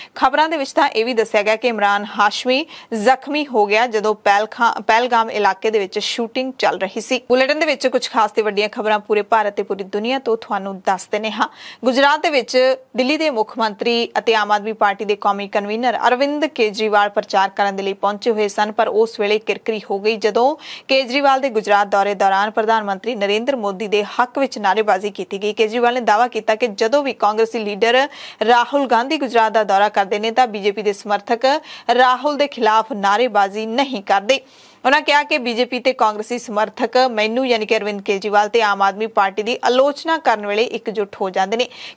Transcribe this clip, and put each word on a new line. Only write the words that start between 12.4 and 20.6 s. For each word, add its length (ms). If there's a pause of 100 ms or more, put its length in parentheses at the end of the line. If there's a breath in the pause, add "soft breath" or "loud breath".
ਦਿੱਲੀ 200
ਦੇ 120
ਮੁੱਖ 280
ਮੰਤਰੀ 600
ਅਤੇ 180
ਆਮ 160
ਆਦਮੀ 220
ਪਾਰਟੀ 320
ਦੇ 100
ਕੌਮੀ 320
ਕਨਵੀਨਰ 500 (100)
ਅਰਵਿੰਦ 380
ਕੇਜਰੀਵਾਲ 640
ਪ੍ਰਚਾਰ 400
ਕਰਨ 260
ਦੇ 80
ਲਈ 100
ਪਹੁੰਚੇ 380
ਹੋਏ 160
ਸਨ, 240
ਪਰ 160
ਉਸ 320
ਵੇਲੇ 200
ਕਿਰਕਰੀ 420 (100)
ਹੋ 80
ਗਈ, 180
ਜਦੋਂ 380 (320 loud breath)